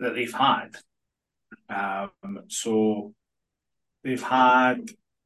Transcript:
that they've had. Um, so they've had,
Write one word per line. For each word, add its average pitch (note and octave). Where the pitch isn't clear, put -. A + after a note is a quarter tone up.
that A#2+
they've A#2+
had. -
Um, G2
so G#2+
they've B2+
had, B2+